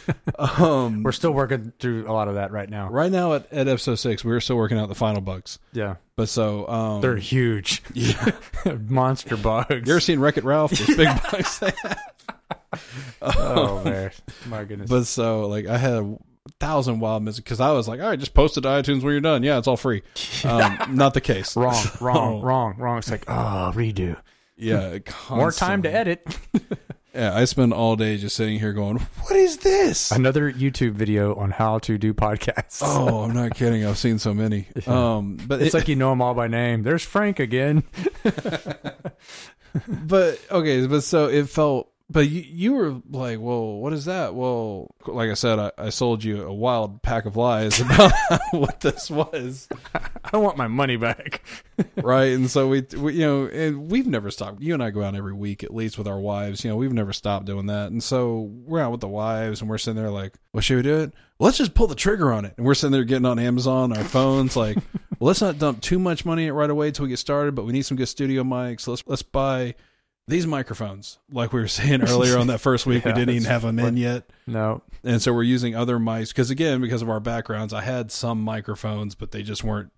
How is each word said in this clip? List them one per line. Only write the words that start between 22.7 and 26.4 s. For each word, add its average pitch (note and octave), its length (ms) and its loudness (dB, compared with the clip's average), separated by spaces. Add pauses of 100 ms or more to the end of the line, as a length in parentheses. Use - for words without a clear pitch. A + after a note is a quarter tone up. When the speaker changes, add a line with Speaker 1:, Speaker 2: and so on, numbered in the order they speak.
Speaker 2:
wrong. A#2+ 220 -4
It's A2 120 -8
like, A2 160 -6
"Oh, G2+ 480 -2
redo." G2 420 -2 (420)
Speaker 1:
Yeah, G2 400 -2 (320)
Speaker 2:
More C3+ 200 2
time F#3+ 320 0
to D#3+ 80 0
Speaker 1:
constantly. - 20 -
Speaker 2:
edit. F#3+ 340 0 (260)